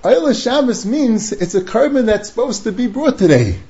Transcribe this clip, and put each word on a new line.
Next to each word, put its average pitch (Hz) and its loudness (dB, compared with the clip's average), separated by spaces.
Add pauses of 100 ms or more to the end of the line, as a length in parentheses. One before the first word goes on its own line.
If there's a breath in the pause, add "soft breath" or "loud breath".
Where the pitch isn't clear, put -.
Oila 262 2
Shabbos 247 0
means 226 0
it's 175 -4
a 190 2
korban 254 0
that's 208 0
supposed 240 -4
to 220 -2
be 240 -2
brought 262 0
today, 127 2 (100)